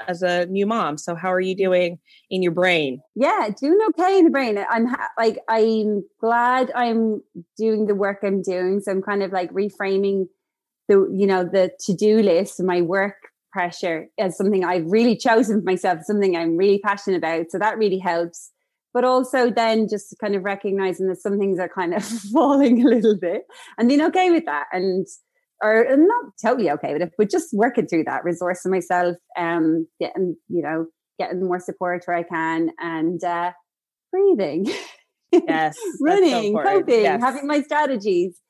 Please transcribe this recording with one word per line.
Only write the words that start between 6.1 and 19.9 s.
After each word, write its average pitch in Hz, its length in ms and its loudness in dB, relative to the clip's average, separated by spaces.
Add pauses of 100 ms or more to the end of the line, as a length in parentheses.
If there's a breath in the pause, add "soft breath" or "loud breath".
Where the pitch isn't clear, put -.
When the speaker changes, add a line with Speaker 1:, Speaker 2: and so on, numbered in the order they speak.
Speaker 2:
glad 240 540 2
I'm 226 480 0 (340)
doing 220 300 0
the 202 80 0
work 196 300 -2
I'm 196 180 0
doing. 185 380 -2
So 202 100 -6
I'm 190 120 -2
kind 202 200 -2
of, 185 80 -4
like, 180 220 -4
reframing 196 760 -2 (600)
the, 196 240 6
you 196 140 0
know, 185 180 2
the 185 260 2 (160)
to-do 214 340 4
list, 196 400 2
my 180 200 0
work 196 340 0 (380)
pressure 175 560 -4 (100)
as 190 180 -2
something 190 280 0
I've 170 260 -2
really 226 260 4
chosen 226 440 2
for 170 40 -4
myself, 180 380 0
something 196 340 0
I'm 165 200 -2
really 196 240 4
passionate 202 380 -2
about. 165 340 -4
So 190 80 -4
that 214 180 -2
really 196 200 0
helps, 170 520 -4 (480)
but 247 60 2
also 254 440 2
then 226 400 0
just - 320 -8